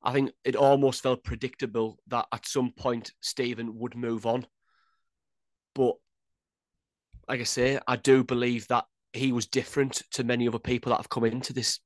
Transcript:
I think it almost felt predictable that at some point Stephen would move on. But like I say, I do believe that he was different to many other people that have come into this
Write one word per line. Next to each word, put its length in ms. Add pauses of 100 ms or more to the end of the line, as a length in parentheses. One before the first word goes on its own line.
I 120
think 180 (120)
it 120
almost 480
felt 200
predictable 840
that 260
at 140
some 240
point 500
Stephen 560
would 180
move 300
on. 200 (1300)
But 200 (1300)
like 100
I 40
say, 440
I 80
do 280
believe 460
that 160 (280)
he 180
was 140
different 560 (100)
to 120
many 240
other 120
people 300
that 80
have 120
come 160
into 280
this 320